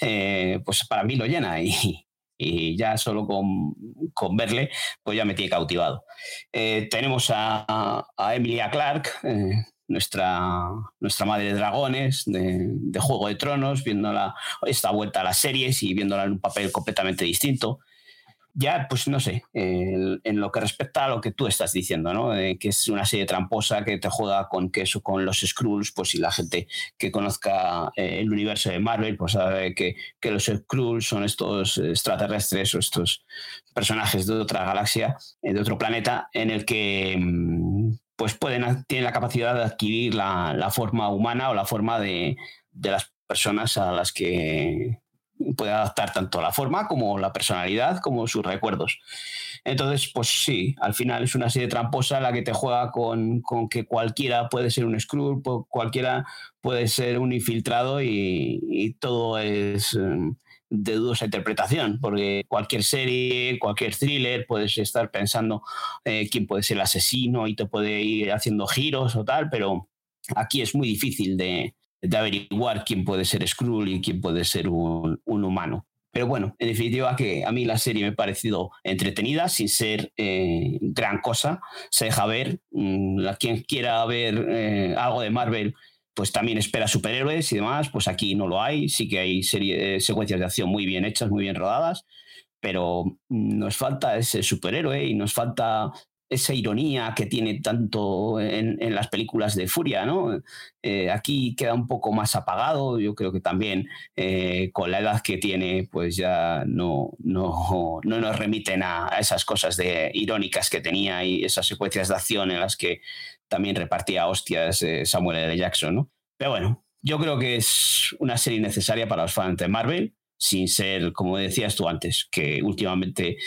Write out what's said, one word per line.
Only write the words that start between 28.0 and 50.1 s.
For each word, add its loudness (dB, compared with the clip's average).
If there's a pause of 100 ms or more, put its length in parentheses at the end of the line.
el 0
universo 0
de -2
Marvel, 0
pues 0
sabe 0
que, -2 (240)
que 0
los 0
Skrulls 0
son -2
estos 0
extraterrestres 0
o 0
estos -2 (480)
personajes 0
de 2
otra 0
galaxia, 0 (240)
eh, 0
de 2
otro 0
planeta, 0
en 0
el -2
que, 0
mm, 2 (240)
pues -2
pueden 0
ad-, 0
tienen 2
la 0
capacidad 2
de 2
adquirir 0
la, 2
la 0
forma 0
humana 0
o 2
la 2
forma 0
de, 0 (340)
de -2
las -2 (140)
personas 0
a 2
las 0
que 0 (560)
puede -2
adaptar 0
tanto -2
la 0
forma 0
como 0
la -2
personalidad, 0
como -2
sus -2
recuerdos. -2 (640)
Entonces, 0